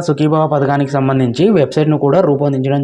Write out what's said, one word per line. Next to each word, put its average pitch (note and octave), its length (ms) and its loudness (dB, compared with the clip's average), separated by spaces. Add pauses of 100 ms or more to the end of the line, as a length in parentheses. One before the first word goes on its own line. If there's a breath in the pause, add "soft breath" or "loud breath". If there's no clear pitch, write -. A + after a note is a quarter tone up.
సుఖీభవ D3+ 360 0 (100)
పథకానికి C#3 440 -2
సంబంధించి C3 460 0 (140)
వెబ్‌సైట్‌ను D3+ 460 0
కూడా C#3+ 240 2
రూపొందించడం C#3 560 0